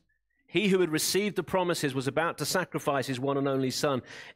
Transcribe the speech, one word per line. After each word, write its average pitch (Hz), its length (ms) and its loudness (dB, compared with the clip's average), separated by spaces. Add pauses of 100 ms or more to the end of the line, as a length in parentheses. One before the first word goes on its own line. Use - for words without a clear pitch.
(460)
He 202 220 0
who 185 140 6
had 165 100 2
received 185 440 0
the 185 60 -2
promises 170 540 0
was 131 120 -2
about 156 300 0
to 147 80 -4
sacrifice 147 640 0
his 127 120 -4
one 139 180 0
and 139 100 0
only 135 240 0
son, 135 320 0 (320)